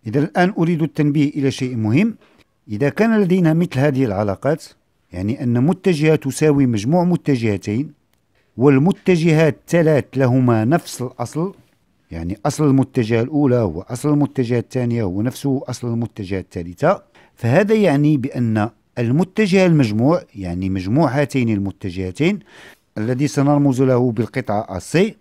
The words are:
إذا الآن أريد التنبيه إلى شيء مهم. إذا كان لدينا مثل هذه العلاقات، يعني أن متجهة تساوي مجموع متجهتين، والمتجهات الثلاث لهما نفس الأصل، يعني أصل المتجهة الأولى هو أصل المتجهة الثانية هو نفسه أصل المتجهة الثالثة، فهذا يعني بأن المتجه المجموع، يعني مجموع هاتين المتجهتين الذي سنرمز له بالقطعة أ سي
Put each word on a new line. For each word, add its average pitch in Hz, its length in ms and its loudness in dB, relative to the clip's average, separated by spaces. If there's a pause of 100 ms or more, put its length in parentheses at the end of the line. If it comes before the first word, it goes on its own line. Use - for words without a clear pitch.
إذا 117 140 0
الآن 180 380 0
أريد 165 240 0
التنبيه 147 460 0
إلى 135 220 -2
شيء 127 260 -6
مهم. 131 380 0 (540)
إذا 107 200 -2
كان 220 320 2
لدينا 170 340 2
مثل 165 240 -2
هذه 135 260 2
العلاقات، 104 600 -2 (480)
يعني 101 300 -4
أن 123 220 2
متجهة 156 520 2
تساوي 143 500 0
مجموع 123 380 0
متجهتين، 120 880 -2 (640)
والمتجهات 156 1000 4
الثلاث 156 500 2 (120)
لهما 123 480 2
نفس 151 380 -2
الأصل، 147 520 -8 (560)
يعني 85 360 -8
أصل 156 180 0
المتجهة 120 580 2
الأولى 143 340 0
هو 92 240 -2
أصل 135 320 -4
المتجهة 127 460 0
الثانية 120 440 -4
هو 98 200 -4
نفسه 131 460 -4
أصل 120 200 -8
المتجهة 104 520 -6
الثالثة، 92 640 -4 (340)
فهذا 190 380 2
يعني 151 420 2
بأن 113 520 -2 (300)
المتجه 180 680 2
المجموع، 135 560 2 (120)
يعني 92 360 -6
مجموع 117 500 0
هاتين 135 280 -2
المتجهتين 98 880 -4 (600)
الذي 127 300 -2
سنرمز 143 540 2
له 127 300 2
بالقطعة 107 640 -4
أ - 20 -6
سي 180 420 -2